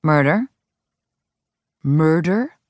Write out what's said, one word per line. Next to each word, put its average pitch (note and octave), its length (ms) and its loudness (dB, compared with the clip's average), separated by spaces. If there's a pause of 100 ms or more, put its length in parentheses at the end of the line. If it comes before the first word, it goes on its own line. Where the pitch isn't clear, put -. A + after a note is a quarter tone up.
"Murder." D#3 460 0 (1300)
"Murder?" D#3+ 760 0 (140)